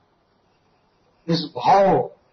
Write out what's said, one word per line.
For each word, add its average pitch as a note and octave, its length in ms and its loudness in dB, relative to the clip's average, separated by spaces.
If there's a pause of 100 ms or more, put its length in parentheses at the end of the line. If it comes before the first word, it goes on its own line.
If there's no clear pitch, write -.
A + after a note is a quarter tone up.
(1300)
इस E3 120 -2
भाव D#3+ 720 0 (220)